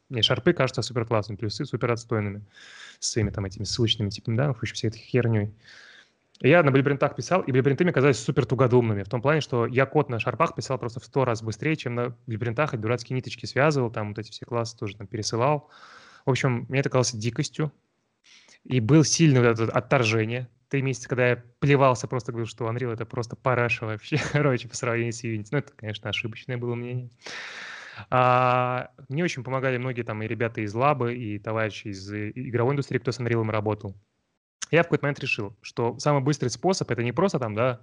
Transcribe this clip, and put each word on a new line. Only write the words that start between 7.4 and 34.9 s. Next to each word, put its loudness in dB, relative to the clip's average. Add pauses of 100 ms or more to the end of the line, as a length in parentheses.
и -2
блюпринты 2
мне 2
казались 4
супер 0
тугодумными, 4
в -10
том -4
плане, 2
что -2
я 2
код 2
на -2
шарпах -2
писал -4
просто -8
в -16
сто 0
раз 0
быстрее, -4
чем -6
на -4 (120)
блюпринтах, -2
и -4
дурацкие -2
ниточки -8
связывал, 2
там -6
вот -10
эти -12
все -16
классы -4
тоже -6
там -14
пересылал. -2 (560)
В 4
общем, 0
мне 0
это -2
казалось 2
дикостью. -4 (920)
И 0
было 6
сильное 6
вот 4
это 0
отторжение. 2 (200)
Три 0
месяца, -4
когда 4
я -2 (160)
плевался, 4
просто -4
говорил, -4
что -8
Unreal — -4
это -6
просто -6
параша 0
вообще, -6
<laughs> -4
короче, 0
по -14
сравнению -2
с -12
Unity. -6
Ну, 0
это, -6
конечно, -10
ошибочное -8
было -6
мнение. -8 (1000)
А, 4 (180)
мне -2
очень -4
помогали -2
многие -4
там -6
и -6
ребята -4
из -6
лабы, 0
и -8
товарищи -4
из, -10
э, -6
игровой 0
индустрии, -2
кто -2
с -10
Unreal 0
работал. -2 (720)
Я 6
в -2
какой-то 0